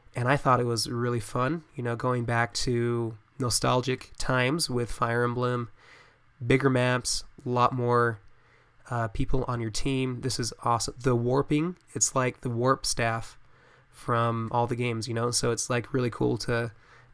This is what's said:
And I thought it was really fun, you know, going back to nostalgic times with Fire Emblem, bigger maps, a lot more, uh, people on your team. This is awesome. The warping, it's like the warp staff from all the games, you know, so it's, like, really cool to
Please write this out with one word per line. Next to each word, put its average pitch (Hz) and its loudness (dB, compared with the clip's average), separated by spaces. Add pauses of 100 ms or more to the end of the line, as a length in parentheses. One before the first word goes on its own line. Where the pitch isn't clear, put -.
(160)
And 123 -2
I 143 4
thought 127 4
it 123 0
was 117 -2
really 120 -2
fun, 135 -2 (140)
you 123 -6
know, 117 -2
going 123 -2
back 117 0
to 117 0 (220)
nostalgic 127 0
times 131 0
with 120 -2
Fire 120 0
Emblem, 120 0 (760)
bigger 131 4
maps, 127 2 (200)
a 123 -6
lot 123 4
more, 120 2 (720)
uh, 117 -2
people 131 2
on 120 -4
your 113 -4
team. 131 -2
This 131 -2
is 110 -4 (100)
awesome. - 0
The 127 2
warping, 139 0 (180)
it's - -2
like 127 -2
the 131 -4
warp 123 0
staff 113 -2 (520)
from 117 -2
all 120 0
the 120 -2
games, 117 -4
you 117 -4
know, 117 0
so 120 0
it's, - -2
like, 120 -2
really 123 0
cool 123 0
to 117 -4 (420)